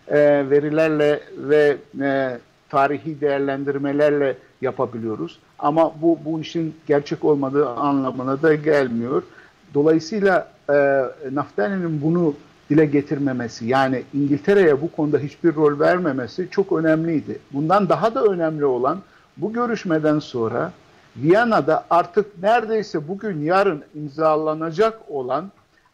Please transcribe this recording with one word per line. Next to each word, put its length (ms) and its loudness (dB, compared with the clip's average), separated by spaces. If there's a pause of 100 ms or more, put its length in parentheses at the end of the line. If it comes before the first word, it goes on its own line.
e, 100 2 (320)
verilerle 680 2 (160)
ve, 400 2 (240)
e, 380 -2 (300)
tarihi 520 -2
değerlendirmelerle 1160 0 (240)
yapabiliyoruz. 800 -6 (200)
Ama 340 2 (100)
bu, 220 4
bu 160 -4
işin 340 -6 (120)
gerçek 380 0
olmadığı 440 2
anlamına 720 -2
da 120 4
gelmiyor. 680 0 (520)
Dolayısıyla, 760 2 (220)
e, 320 4 (300)
Naftali'nin 680 -4
bunu 320 0 (360)
dile 160 6
getirmemesi, 800 -2
yani 360 0 (120)
İngiltere'ye 640 2
bu 120 -6
konuda 260 0
hiçbir 360 -2
rol 260 2
vermemesi 720 -2
çok 220 -2
önemliydi. 640 0 (140)
Bundan 360 2
daha 260 0
da 100 0
önemli 400 0
olan 340 0 (380)
bu 160 -6
görüşmeden 680 0
sonra 540 -4 (440)
Viyana'da 760 2
artık 520 0
neredeyse 640 -2
bugün 320 -8
yarın 420 0 (120)
imzalanacak 1040 -2 (100)
olan 420 -6 (440)